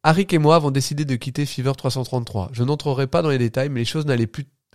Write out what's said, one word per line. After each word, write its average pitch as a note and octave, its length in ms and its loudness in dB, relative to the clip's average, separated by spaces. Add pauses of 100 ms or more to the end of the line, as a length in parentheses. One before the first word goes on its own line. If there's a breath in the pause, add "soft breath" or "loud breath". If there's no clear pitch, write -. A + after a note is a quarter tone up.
Arik F3 280 4
et E3+ 60 4
moi D#3 180 6
avons D3 160 2
décidé C#3+ 340 -2
de C3+ 100 0
quitter C3+ 300 -4
Fever C3+ 320 -4
trois B2+ 140 -2
cent B2+ 120 -4
trente-trois. A#2 500 -4
Je A#2+ 100 -2
n'entrerai C#3 440 0
pas E3+ 140 0
dans D#3 80 0
les C3+ 100 2
détails, A#2+ 300 0
mais B2+ 120 -4
les A#2 40 0
choses D3+ 200 -4
n'allaient C#3+ 220 2
plus, - 180 -10 (300)